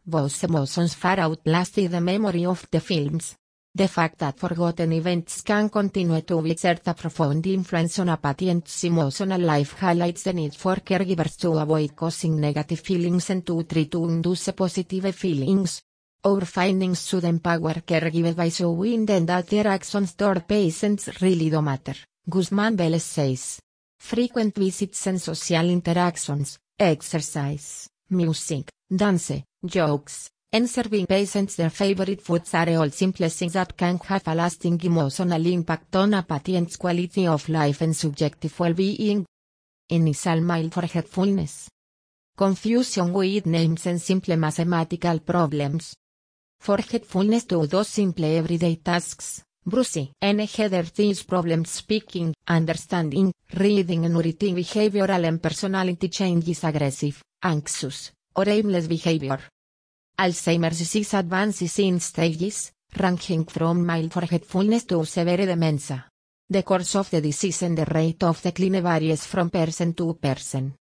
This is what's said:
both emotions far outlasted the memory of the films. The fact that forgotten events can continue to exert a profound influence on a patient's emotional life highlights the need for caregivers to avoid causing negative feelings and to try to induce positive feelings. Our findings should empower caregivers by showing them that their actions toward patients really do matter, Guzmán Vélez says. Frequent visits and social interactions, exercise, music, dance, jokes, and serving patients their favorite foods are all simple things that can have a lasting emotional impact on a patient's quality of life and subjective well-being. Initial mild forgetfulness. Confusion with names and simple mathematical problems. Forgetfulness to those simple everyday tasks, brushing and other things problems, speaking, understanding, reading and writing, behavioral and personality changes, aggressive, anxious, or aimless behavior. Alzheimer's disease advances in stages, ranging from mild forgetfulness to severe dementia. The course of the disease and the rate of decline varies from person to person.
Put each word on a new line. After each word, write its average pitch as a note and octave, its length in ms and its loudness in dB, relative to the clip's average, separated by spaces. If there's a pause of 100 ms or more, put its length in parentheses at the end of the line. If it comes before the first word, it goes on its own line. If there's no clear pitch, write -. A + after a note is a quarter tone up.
both D3+ 400 -2
emotions E3 480 0
far F#3 280 0
outlasted E3+ 720 0
the F3 120 -2
memory F3+ 420 0
of F3+ 260 -2
the D#3+ 100 2
films. D#3 540 -2 (400)
The F#3+ 120 2
fact E3 320 -2
that C#3+ 200 -4
forgotten E3+ 540 0
events E3+ 500 -2
can G#3 260 2
continue F#3+ 540 0
to D#3+ 240 0
exert E3+ 420 0
a E3 60 0
profound D#3+ 520 -2
influence F3+ 540 0
on F3+ 80 2
a D#3+ 80 2
patient's E3+ 680 -2
emotional F3 580 0
life D3 340 2
highlights F3 500 0
the F#3+ 80 -2
need D#3 240 -4
for F#3+ 200 0
caregivers F3+ 640 -2
to E3+ 200 0
avoid D3+ 360 0
causing D#3+ 460 -2
negative D3+ 400 -2
feelings F3 500 0
and F#3 160 -2
to E3+ 160 0
try D#3+ 220 0
to E3 240 -2
induce E3 420 0
positive F#3 640 -2
feelings. F3 680 0 (420)
Our G3 200 4
findings F#3 640 0
should F#3 180 0
empower E3 500 2 (120)
caregivers E3 480 2
by E3+ 140 0
showing F#3 580 0
them F#3+ 200 2
that F3+ 200 0
their G#3 220 2
actions G3 460 -2
toward G3 340 0
patients G#3 720 0
really F3 300 4
do D#3 120 2
matter, C#3 320 -2 (340)
Guzmán G3 460 0
Vélez E3 280 2
says. - 580 -2 (400)
Frequent A3+ 560 0
visits F#3+ 500 -2
and F#3 140 -2
social E3 500 0
interactions, E3+ 880 0 (180)
exercise, D3+ 1120 -2 (220)
music, E3 600 -2 (200)
dance, F3+ 540 0 (200)
jokes, D#3 680 -2 (200)
and A#3 200 2
serving G#3+ 360 -2
patients G3 500 0
their E3 120 2
favorite F#3+ 540 0
foods E3+ 320 -2
are E3+ 160 2
all D#3+ 200 4
simple F#3 380 0
things E3+ 240 -4
that F#3 240 -2
can F3+ 220 0
have - 300 -4
a D#3+ 60 0
lasting E3+ 480 0
emotional E3+ 640 2
impact E3+ 480 -2
on G3+ 200 4
a F#3+ 80 0
patient's E3+ 540 -2
quality F3 500 0
of D#3 240 0
life D3+ 320 2
and D#3+ 120 2
subjective D3+ 640 -4
well-being. F#3+ 680 0 (640)
Initial E3 500 2
mild E3 320 0
forgetfulness. F3 960 -2 (680)
Confusion G3 800 0
with G3 320 0
names E3 400 2
and F3 160 -2
simple F#3 360 0
mathematical E3 840 0
problems. D3+ 760 -2 (640)
Forgetfulness G#3+ 840 0
to E3 220 0
those F#3 220 0
simple F3+ 360 0
everyday E3 520 2
tasks, - 640 -6 (240)
brushing F3+ 420 0 (140)
and G3+ 180 2
other G#3 440 0
things G3+ 400 0
problems, E3 440 0
speaking, E3+ 680 -4 (120)
understanding, E3 880 0 (200)
reading F3+ 520 2
and E3+ 100 2
writing, E3+ 400 0
behavioral F#3+ 720 0
and E3 140 0
personality F#3 640 -2
changes, E3+ 560 0
aggressive, D3 580 -2 (200)
anxious, D3 720 -4 (220)
or G3 140 2
aimless G3+ 380 2
behavior. D#3+ 520 -2 (840)
Alzheimer's E3+ 580 0
disease G#3 360 -2
advances F#3+ 640 -2
in F#3 220 2
stages, E3+ 720 -2 (260)
ranging F3 460 0
from E3+ 420 0
mild E3 260 -2
forgetfulness F#3 760 0
to E3 180 0
severe F3 420 0
dementia. D#3 600 -2 (440)
The F#3+ 140 0
course F#3 320 0
of G3 120 0
the E3 120 2
disease D#3 420 -2
and E3+ 160 0
the D#3+ 60 2
rate D#3+ 400 0
of E3 180 2
decline F3+ 400 0
varies D#3+ 440 0
from F3 220 0
person E3+ 460 0
to E3 200 -2
person. C3+ 600 -4 (120)